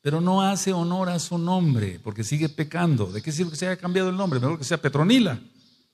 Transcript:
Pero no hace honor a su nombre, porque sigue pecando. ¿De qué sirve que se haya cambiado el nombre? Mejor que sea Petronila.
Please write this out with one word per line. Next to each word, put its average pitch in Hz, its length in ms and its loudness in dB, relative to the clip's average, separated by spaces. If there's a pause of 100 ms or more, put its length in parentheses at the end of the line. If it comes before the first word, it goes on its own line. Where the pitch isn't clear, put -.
Pero 151 200 0
no 185 220 4
hace 190 300 0
honor 180 360 -2
a 175 100 -2
su 175 200 -4
nombre, 151 640 2
porque 110 200 -6
sigue 151 260 0
pecando. 156 580 0
¿De 95 160 -6
qué 160 100 -6
sirve 165 180 -2
que 156 60 -12
se 180 100 -4
haya 185 100 -2
cambiado 180 320 0
el 185 80 -2
nombre? 185 220 0
Mejor 143 200 0
que 143 60 -8
sea 156 160 -2
Petronila. 156 600 2 (540)